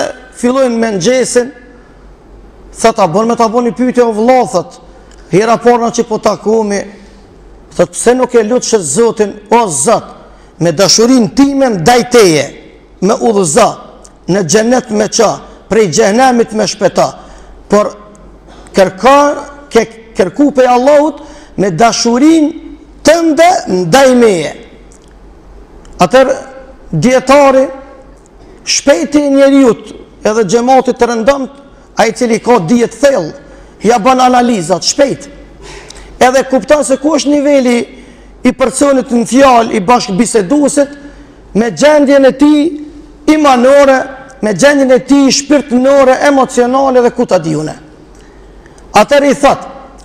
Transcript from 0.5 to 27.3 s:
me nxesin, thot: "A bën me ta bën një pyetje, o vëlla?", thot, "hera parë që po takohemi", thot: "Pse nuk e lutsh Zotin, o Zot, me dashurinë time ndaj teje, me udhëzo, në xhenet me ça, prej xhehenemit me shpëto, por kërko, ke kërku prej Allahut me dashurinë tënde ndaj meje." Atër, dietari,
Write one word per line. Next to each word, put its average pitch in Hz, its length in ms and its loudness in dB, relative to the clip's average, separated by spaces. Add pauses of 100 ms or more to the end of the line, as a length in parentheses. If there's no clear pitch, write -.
me 226 180 -2
nxesin, 247 540 -2 (1300)
thot: 226 200 0
"A 190 80 2
bën 208 200 -2
me 233 80 -2
ta 233 120 0
bën 240 200 -2
një 220 80 -4
pyetje, 247 280 0
o 226 100 0
vëlla?", 233 380 0
thot, - 300 -6 (500)
"hera 214 260 2
parë 233 340 0
që 233 120 -4
po 214 140 -6
takohemi", 208 640 -2 (960)
thot: 175 160 0
"Pse - 220 -2
nuk 254 220 -2
e 226 80 4
lutsh 226 360 -2
Zotin, 208 540 -2 (180)
o 226 160 2
Zot, 175 360 -2 (560)
me 170 120 0
dashurinë 214 640 0
time 269 340 0
ndaj 220 420 0
teje, 170 340 2 (560)
me 196 120 0
udhëzo, 202 560 0 (580)
në 196 200 -2
xhenet 220 440 0
me 208 160 -2
ça, 170 320 -2 (300)
prej 208 220 2
xhehenemit 226 640 0
me 214 100 -4
shpëto, 170 500 -2 (560)
por 202 260 0 (800)
kërko, 269 600 2 (340)
ke 220 180 0 (280)
kërku 226 360 0
prej 254 160 0
Allahut 285 540 0 (360)
me 196 140 -2
dashurinë 247 840 0 (500)
tënde 330 460 2 (180)
ndaj 214 480 2
meje." 190 380 0 (1500)
Atër, 254 280 2 (680)
dietari, 262 720 2 (960)